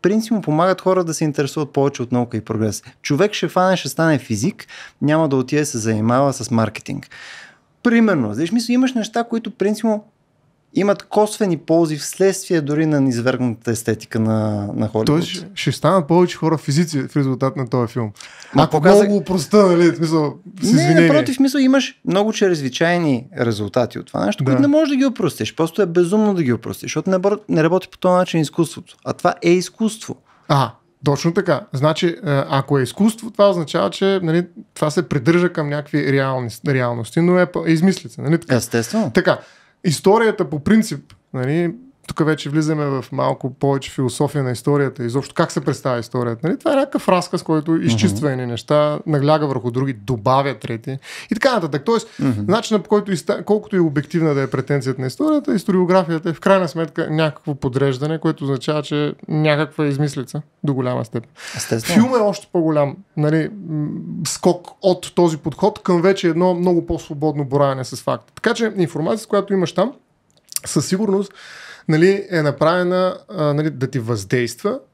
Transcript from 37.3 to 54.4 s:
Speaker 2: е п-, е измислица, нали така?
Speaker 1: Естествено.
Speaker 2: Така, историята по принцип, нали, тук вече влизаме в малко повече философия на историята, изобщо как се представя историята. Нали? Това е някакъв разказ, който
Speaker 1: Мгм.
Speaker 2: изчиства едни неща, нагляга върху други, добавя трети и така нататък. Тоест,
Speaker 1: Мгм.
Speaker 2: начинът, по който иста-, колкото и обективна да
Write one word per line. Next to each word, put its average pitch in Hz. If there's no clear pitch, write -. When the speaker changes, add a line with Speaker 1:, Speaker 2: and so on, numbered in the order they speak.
Speaker 2:
е 180
п-, 175
е 165
измислица, 165
нали 151
така? 151
Speaker 1:
Естествено. 120
Speaker 2:
Така, 170
историята 208
по 147
принцип, 208
нали, 156
тук -
вече 147
влизаме 151
в 135
малко 135
повече 139
философия 139
на 127
историята, 135
изобщо 120
как 170
се 170
представя 135
историята. 120
Нали? 247
Това 311
е -
някакъв 277
разказ, 180
който 156
Speaker 1:
Мгм. 160
Speaker 2:
изчиства 117
едни 127
неща, 151
нагляга 151
върху 123
други, 131
добавя 127
трети 123
и -
така 254
нататък. 156
Тоест, 226
Speaker 1:
Мгм. 120
Speaker 2:
начинът, 208
по -
който 202
иста-, 180
колкото 208
и 185
обективна 156
да 139